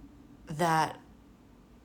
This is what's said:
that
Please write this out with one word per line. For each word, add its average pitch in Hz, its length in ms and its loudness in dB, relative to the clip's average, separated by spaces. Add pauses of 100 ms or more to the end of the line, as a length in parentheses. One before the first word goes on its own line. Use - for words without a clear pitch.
(460)
that 160 520 0 (880)